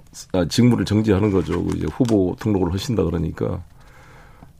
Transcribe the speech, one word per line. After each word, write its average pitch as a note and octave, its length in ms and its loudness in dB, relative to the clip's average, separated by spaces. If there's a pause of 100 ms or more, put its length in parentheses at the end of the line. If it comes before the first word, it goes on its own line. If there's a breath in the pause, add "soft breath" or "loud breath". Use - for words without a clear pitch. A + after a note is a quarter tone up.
(320)
아, F2+ 140 2
직무를 A2+ 380 2
정지하는 G#2 480 2
거죠. F2 320 0
그 E2+ 120 -2
이제 E2+ 140 -4
후보 G2+ 480 2
등록을 F#2 340 0
하신다 F#2+ 300 -2
그러니까 E2+ 600 -4 (960 soft breath)